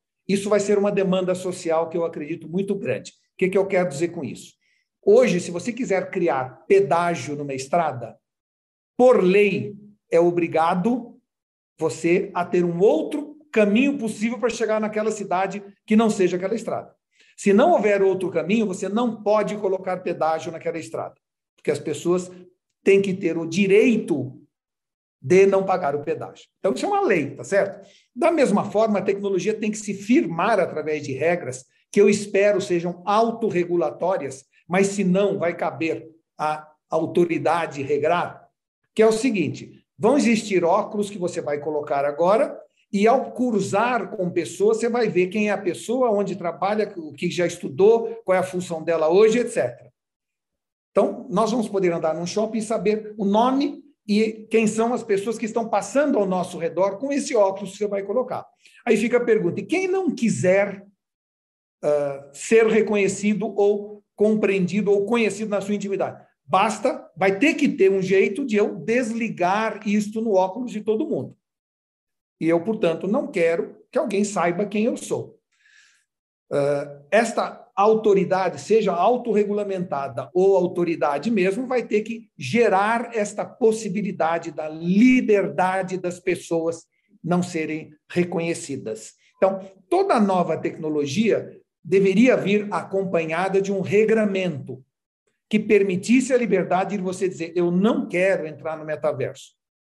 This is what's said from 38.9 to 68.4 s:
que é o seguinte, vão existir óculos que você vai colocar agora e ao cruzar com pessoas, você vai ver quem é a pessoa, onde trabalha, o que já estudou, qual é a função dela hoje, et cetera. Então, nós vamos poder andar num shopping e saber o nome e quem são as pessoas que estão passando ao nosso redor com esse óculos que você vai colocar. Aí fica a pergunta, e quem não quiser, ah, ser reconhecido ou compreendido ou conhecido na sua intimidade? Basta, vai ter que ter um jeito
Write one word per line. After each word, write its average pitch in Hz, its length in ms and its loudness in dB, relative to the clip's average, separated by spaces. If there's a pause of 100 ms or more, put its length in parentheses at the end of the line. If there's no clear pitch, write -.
que 220 60 4
é 220 60 8
o 226 40 6
seguinte, 208 720 -2 (140)
vão 226 200 4
existir 208 460 2
óculos 202 460 0
que - 80 -12
você 175 240 -6
vai 147 180 -4
colocar 147 460 -4
agora 175 540 0 (320)
e 202 160 2
ao 254 240 2
cruzar 220 840 -2
com 185 140 -2
pessoas, 190 480 0
você 226 120 -2
vai 170 200 0
ver 180 180 2
quem 208 220 -2
é - 20 0
a 196 60 -2
pessoa, 220 540 -2
onde 196 240 0
trabalha, 196 600 -4
o 156 160 -12
que 175 160 -4
já 165 160 -2
estudou, 208 800 2
qual 185 120 2
é 185 40 4
a 175 40 0
função 180 400 -6
dela 160 260 2
hoje, 214 300 6
et 233 100 -2
cetera. - 420 -4 (1000)
Então, - 380 0
nós 208 220 0
vamos 233 160 -2
poder 185 240 0
andar 160 240 -2
num 170 100 -6
shopping 214 340 -2
e - 20 -4
saber 208 560 -2
o 202 80 -2
nome 254 580 0 (240)
e 214 420 0
quem 226 160 2
são 226 280 0
as 233 100 -4
pessoas 208 340 -2
que - 80 -8
estão 226 220 -4
passando 254 500 0
ao 202 80 2
nosso 185 320 -4
redor 170 400 -2
com 277 140 -6
esse 277 240 -4
óculos 196 380 2
que - 60 -12
você 208 80 -2
vai 196 160 -4
colocar. 202 420 -4 (400)
Aí 233 100 4
fica 233 220 2
a 233 60 0
pergunta, 185 360 0
e - 60 -8
quem 381 220 -2
não 370 220 -2
quiser, 196 760 0 (1000)
ah, 143 480 -2
ser 226 360 4
reconhecido 208 880 0
ou 202 460 0 (140)
compreendido 196 760 2
ou 202 140 2
conhecido 220 440 -2
na 202 100 -2
sua 202 160 -4
intimidade? 185 500 -6 (200)
Basta, 214 600 0 (120)
vai 190 200 2
ter 320 180 2
que 285 120 0
ter 190 240 4
um 196 100 0
jeito 202 440 2